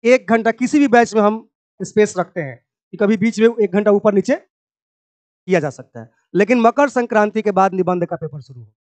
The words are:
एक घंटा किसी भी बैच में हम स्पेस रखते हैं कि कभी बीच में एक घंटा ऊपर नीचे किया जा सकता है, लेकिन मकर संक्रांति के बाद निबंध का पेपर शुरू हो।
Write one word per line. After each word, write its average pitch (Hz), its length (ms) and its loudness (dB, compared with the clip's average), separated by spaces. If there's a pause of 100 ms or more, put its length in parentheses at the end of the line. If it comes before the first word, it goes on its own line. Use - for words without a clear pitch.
एक 254 240 2
घंटा 226 240 0
किसी 254 260 -2
भी 285 100 4
बैच 233 260 2
में 220 80 4
हम 214 260 -2 (320)
स्पेस 208 380 -2
रखते 175 220 -6
हैं 131 160 -10 (360)
कि 185 40 -18
कभी 208 200 0
बीच 208 240 -2
में 226 160 6
एक 202 160 0
घंटा 208 180 0
ऊपर 202 240 2
नीचे 240 220 0
किया - 1200 -8
जा 147 100 -6
सकता 120 300 -20
है, 110 100 -20 (240)
लेकिन 214 260 2
मकर 240 280 2
संक्रांति 220 540 -2
के 208 100 -2
बाद 190 200 2
निबंध 180 340 -2
का 170 100 -10
पेपर 147 240 -12
शुरू 123 200 -20
हो। 107 120 -20 (120)